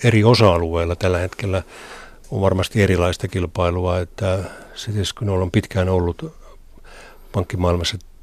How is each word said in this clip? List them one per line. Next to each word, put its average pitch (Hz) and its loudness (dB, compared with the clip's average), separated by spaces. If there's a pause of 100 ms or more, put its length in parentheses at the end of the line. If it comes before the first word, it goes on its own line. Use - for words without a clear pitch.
eri 110 4
osa-alueilla 85 4
tällä 90 0
hetkellä 92 -4 (680)
on 110 -4
varmasti 95 2
erilaista 90 2
kilpailua, 90 -2
että 92 -4 (300)
se - -10
tietysti 104 -4
kun 104 -4
on 92 0
pitkään 95 -4
ollut 92 -2 (1000)
pankkimaailmassa 90 -2 (240)